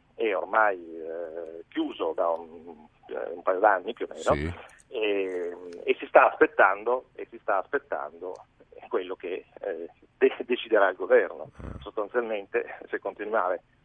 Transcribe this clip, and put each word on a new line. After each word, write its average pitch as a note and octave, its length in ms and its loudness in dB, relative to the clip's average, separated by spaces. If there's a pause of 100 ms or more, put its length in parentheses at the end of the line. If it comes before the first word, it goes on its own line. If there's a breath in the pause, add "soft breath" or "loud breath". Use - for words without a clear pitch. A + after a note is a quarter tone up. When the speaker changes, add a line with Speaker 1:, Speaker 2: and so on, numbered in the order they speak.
(160)
Speaker 1:
è A2 180 0
ormai, G2 460 2
eh, E2 880 -10
chiuso A#2 480 -4
da F2 140 2
un, E2 180 -2 (600)
eh, - 260 -6
un F2+ 60 -12
paio F#2 180 0
d'anni G2 340 4
più F#2+ 160 -8
o - 40 -14
meno, F#2 220 0
Speaker 2:
Sì. F2 180 -2 (340 loud breath)
Speaker 1:
e, F#2 680 -2 (260)
e - 160 2
si C#3+ 80 -10
sta C3 240 8
aspettando, A2+ 840 2
e - 140 -12
si A#2+ 120 -18
sta G2+ 160 0
aspettando E2+ 760 -6 (540)
quello F#2 280 -4
che, F2+ 300 -8 (140)
eh, E2+ 300 -8 (280)
de-, - 180 4 (100)
deciderà G#2+ 440 4
il F#2 60 -2
governo, F#2 540 2 (120)
Speaker 2:
Mm. - 200 -12
Speaker 1:
sostanzialmente G#2+ 960 -4 (120)
se G#2 100 -4
continuare G2 640 -2 (220)